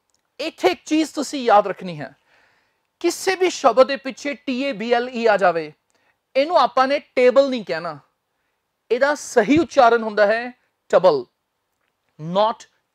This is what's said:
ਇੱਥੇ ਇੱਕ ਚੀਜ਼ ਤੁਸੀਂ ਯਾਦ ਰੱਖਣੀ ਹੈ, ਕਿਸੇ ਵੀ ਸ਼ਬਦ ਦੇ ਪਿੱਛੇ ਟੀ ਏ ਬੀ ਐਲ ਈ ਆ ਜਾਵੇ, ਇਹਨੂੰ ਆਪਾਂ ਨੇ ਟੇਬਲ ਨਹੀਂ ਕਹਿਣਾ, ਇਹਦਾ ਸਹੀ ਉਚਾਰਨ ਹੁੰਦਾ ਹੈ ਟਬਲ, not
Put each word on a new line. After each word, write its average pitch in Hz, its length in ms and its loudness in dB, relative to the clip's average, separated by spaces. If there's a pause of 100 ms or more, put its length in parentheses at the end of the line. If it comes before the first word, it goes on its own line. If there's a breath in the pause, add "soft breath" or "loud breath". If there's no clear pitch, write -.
(380)
ਇੱਥੇ 320 280 -4
ਇੱਕ 359 180 0
ਚੀਜ਼ 311 280 -2
ਤੁਸੀਂ 277 300 -8
ਯਾਦ 208 240 4
ਰੱਖਣੀ 180 320 -10
ਹੈ, 135 140 -14 (840)
ਕਿਸੇ 359 360 -4
ਵੀ 359 140 0
ਸ਼ਬਦ 247 380 2
ਦੇ 277 80 -6
ਪਿੱਛੇ 269 380 -10
ਟੀ 247 300 -8
ਏ 277 80 -4
ਬੀ 226 220 -8
ਐਲ 240 160 -2
ਈ 233 160 -6
ਆ 214 120 4
ਜਾਵੇ, 165 340 -2 (640)
ਇਹਨੂੰ 311 220 0
ਆਪਾਂ 262 300 2
ਨੇ 285 120 -2 (160)
ਟੇਬਲ 254 340 4
ਨਹੀਂ 247 160 -6
ਕਹਿਣਾ, 160 320 -8 (960)
ਇਹਦਾ 262 240 0
ਸਹੀ 240 440 2
ਉਚਾਰਨ 233 440 4
ਹੁੰਦਾ 208 240 0
ਹੈ 240 260 -4 (380)
ਟਬਲ, 175 340 4 (920)
not 196 480 -4 (280)